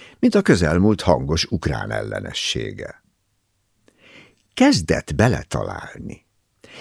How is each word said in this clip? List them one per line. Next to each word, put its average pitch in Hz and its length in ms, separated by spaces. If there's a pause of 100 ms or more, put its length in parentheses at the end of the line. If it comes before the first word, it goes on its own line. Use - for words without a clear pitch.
(180)
mint 247 160
a 202 80
közelmúlt 92 580
hangos 73 500
ukrán 55 400
ellenessége. 52 1120 (1500)
Kezdett 180 600
beletalálni. 62 1120 (540)